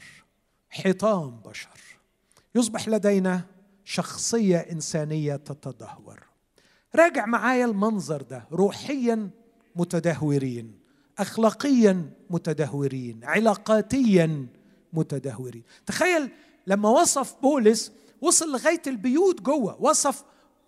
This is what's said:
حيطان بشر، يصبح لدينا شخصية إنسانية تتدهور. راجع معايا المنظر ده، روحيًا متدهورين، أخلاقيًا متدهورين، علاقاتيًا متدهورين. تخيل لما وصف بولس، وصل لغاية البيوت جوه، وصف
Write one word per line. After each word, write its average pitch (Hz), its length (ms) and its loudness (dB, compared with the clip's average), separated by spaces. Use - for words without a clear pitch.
حيطان 185 600 -2
بشر، - 500 -18
يصبح 220 320 -2
لدينا 190 580 2
شخصية 190 720 0
إنسانية 151 800 -4
تتدهور. 139 880 -16
راجع 320 300 4
معايا 240 400 0
المنظر 196 560 -2
ده، 127 300 -14
روحيًا 220 800 -2
متدهورين، 143 1040 -2
أخلاقيًا 208 920 2
متدهورين، 139 920 -4
علاقاتيًا 202 1200 2
متدهورين. 127 720 -6
تخيل 320 460 0
لما 208 220 2
وصف 285 520 2
بولس، 240 500 4
وصل 320 300 2
لغاية 311 360 0
البيوت 262 540 2
جوه، 240 400 -2
وصف 285 420 0